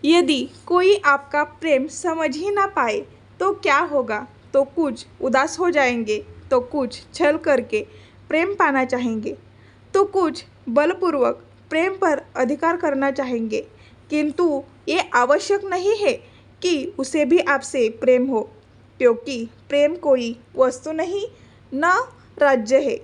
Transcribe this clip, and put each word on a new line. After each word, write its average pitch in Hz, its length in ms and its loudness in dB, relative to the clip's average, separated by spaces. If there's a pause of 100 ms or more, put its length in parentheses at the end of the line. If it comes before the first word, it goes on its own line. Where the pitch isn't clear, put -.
यदि 294 440 2 (200)
कोई 370 280 4 (100)
आपका 285 380 0
प्रेम 302 440 -2
समझ 320 500 -4
ही 370 140 -4
ना 403 160 0
पाए, 247 340 -2 (400)
तो 381 120 0
क्या 294 260 0
होगा? 254 420 -2 (340)
तो 277 100 4
कुछ 277 400 -4 (160)
उदास 262 380 0
हो 349 120 2
जाएंगे, 240 560 0 (240)
तो 262 100 4
कुछ 254 360 -6 (220)
छल 294 180 2
करके 240 460 0 (460)
प्रेम 349 260 0
पाना 277 300 2
चाहेंगे, 240 500 -4 (600)
तो 392 100 6
कुछ 381 400 -2 (220)
बलपूर्वक 302 680 0 (360)
प्रेम 339 220 0
पर 349 260 0 (180)
अधिकार 294 400 0
करना 277 340 -2
चाहेंगे, 240 500 -4 (500)
किंतु 302 500 0 (260)
ये 311 120 0 (140)
आवश्यक 294 520 2
नहीं 392 420 -2
है 247 60 2 (500)
कि 339 360 -2
उसे 294 260 0
भी 302 140 4
आपसे 277 500 0
प्रेम 254 420 2
हो, 220 120 0 (560)
क्योंकि 233 480 0 (220)
प्रेम 294 260 2
कोई 254 380 0 (240)
वस्तु 254 360 0
नहीं, 370 340 -4 (460)
न 277 120 -2 (540)
राज्य 262 400 2
है 277 260 0